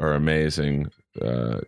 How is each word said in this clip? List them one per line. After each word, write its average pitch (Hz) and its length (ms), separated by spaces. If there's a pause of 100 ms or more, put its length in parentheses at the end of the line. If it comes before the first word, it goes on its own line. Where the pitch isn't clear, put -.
are 78 140
amazing, 73 760 (320)
uh, 58 460